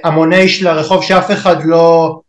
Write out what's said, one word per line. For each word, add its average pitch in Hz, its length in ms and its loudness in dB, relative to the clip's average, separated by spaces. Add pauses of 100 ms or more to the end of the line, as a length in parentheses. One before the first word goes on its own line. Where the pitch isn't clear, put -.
המוני 160 340 0
איש 190 260 0
לרחוב 165 400 -2
שאף 190 280 0
אחד 175 340 -2
לא 165 640 2